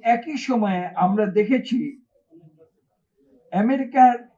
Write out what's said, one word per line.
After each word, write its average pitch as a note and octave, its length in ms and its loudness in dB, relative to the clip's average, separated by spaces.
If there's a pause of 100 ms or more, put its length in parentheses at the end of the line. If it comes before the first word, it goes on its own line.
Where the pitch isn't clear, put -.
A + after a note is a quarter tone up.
(140)
একই C#4+ 220 -6
সময়ে G#3 500 -2
আমরা G3 400 0
দেখেছি G#3 520 0 (1700)
আমেরিকার B3+ 600 2 (240)